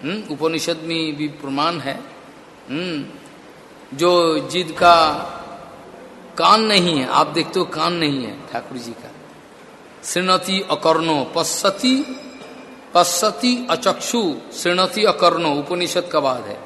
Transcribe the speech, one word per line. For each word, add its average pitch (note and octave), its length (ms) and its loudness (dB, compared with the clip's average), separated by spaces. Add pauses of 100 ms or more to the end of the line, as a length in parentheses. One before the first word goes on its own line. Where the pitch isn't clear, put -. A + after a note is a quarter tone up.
हम्म, F3+ 300 -6
उपनिषद D#3+ 500 -2
में D#3+ 320 -4
भी D3+ 120 -4
प्रमाण D3 520 -2
है। C#3 200 -6 (680)
हम्म, D#3 360 -6 (920)
जो E3+ 420 4
जिद E3 320 -4
का E3 420 6 (1200)
कान F#3+ 240 6
नहीं F3+ 360 4
है, B2+ 120 0
आप D3 180 4
देखते D#3+ 320 -2
हो F3 60 0
कान E3 280 -2
नहीं C#3+ 300 -2
है G2+ 300 -12
ठाकुर B2 240 -8
जी A#2 140 -10
का। - 200 -16 (920)
शृणोति F#3 680 2
अकर्णो D#3+ 640 2
पश्यति, B3+ 840 0 (760)
पश्यति G#3+ 760 2
अचक्षु, F3+ 640 0 (180)
शृणोति F3+ 500 0
अकर्णो, E3+ 520 4
उपनिषद F3 560 -2
का D#3 80 2
बात B2+ 280 -2
है। G2+ 180 -10